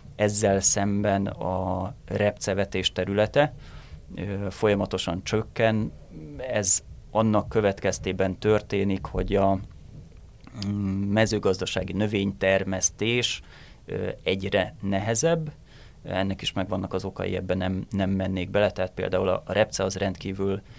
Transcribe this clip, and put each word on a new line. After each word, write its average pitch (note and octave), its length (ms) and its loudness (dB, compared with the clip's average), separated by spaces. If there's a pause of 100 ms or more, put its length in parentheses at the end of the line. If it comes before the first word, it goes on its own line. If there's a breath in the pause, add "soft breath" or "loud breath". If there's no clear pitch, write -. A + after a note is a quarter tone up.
(160 loud breath)
Ezzel G2+ 440 4
szemben G2+ 640 2
a F#2 680 -2 (120)
repcevetés G2+ 840 0
területe, G#2 600 2 (600 loud breath)
ö, G2+ 360 -6
folyamatosan G2 760 0
csökken. A2 680 0 (580)
Ez G#2 320 2 (280)
annak G#2+ 380 4
következtében F#2+ 880 0
történik, G2+ 640 2
hogy F#2 300 -2
a, G2 260 4 (1080)
mm, G2+ 360 -2 (100)
mezőgazdasági G2 800 0
növénytermesztés, G2 1500 0 (440 loud breath)
ö, G2 220 -6 (140)
egyre F#2+ 580 0
nehezebb. A#2 720 0 (500 loud breath)
Ennek F#2+ 400 -2
is - 100 -2
megvannak F#2+ 420 -2
az F#2 100 -2
okai, F#2+ 320 -4
ebben F#2 200 -2
nem, F#2+ 340 -2
nem G2 200 2
mennék F#2 400 0
bele, G2+ 200 4
tehát F#2 220 -4
például F#2+ 360 0
a, F#2 180 0
a - 60 -6
repce G2+ 320 2
az G2 120 -2
rendkívül, G2 680 -2 (160 loud breath)